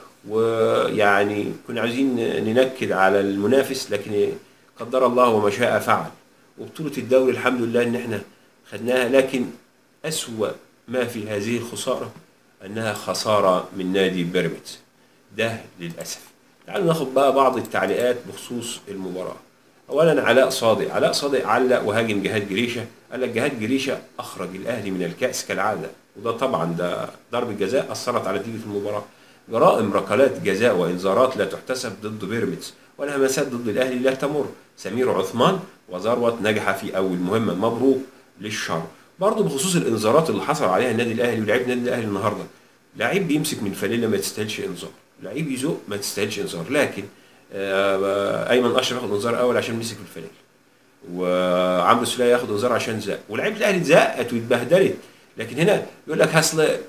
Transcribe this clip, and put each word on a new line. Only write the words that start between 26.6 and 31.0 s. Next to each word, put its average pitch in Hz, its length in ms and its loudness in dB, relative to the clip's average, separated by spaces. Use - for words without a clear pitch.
ده 87 300 -4
ضربة 117 200 -2
جزاء 98 400 -2
اثرت 117 340 -2
على 98 120 -2
نتيجة 110 280 -8
المباراة. 104 380 -4
جرائم 113 440 4
ركلات 104 480 2
جزاء 101 360 2
وانذارات 95 600 2